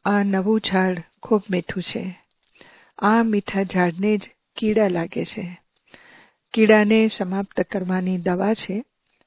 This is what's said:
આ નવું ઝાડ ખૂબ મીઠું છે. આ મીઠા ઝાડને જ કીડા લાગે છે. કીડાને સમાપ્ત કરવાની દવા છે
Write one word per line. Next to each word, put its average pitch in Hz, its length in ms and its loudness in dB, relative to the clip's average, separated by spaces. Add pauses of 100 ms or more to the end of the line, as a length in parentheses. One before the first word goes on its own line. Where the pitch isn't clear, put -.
આ 202 180 2
નવું 202 380 2
ઝાડ 185 420 0 (200)
ખૂબ 208 280 0
મીઠું 180 320 -4
છે. 185 360 -8 (800)
આ 220 240 4
મીઠા 208 400 -2
ઝાડને 185 540 0
જ - 140 -6 (260)
કીડા 214 320 2
લાગે 170 360 -4
છે. 175 360 -10 (920)
કીડાને 220 540 6
સમાપ્ત 196 520 -4
કરવાની 185 580 -2
દવા 185 360 0
છે 214 300 -6 (420)